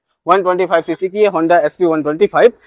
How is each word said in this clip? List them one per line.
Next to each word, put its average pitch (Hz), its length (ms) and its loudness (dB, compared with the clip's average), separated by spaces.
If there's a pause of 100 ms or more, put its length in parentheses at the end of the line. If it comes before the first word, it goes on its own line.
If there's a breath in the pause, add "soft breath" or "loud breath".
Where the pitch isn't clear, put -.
(260)
वन 190 160 2
ट्वेंटी 180 240 0
फ़ाइव 170 160 0
सीसी 170 260 -6
की 185 100 -8
ये 208 100 2
Honda 165 320 0
एसपी 151 240 -2
वन 160 180 0
ट्वेंटी 156 240 -2
फ़ाइव, 196 260 2 (140)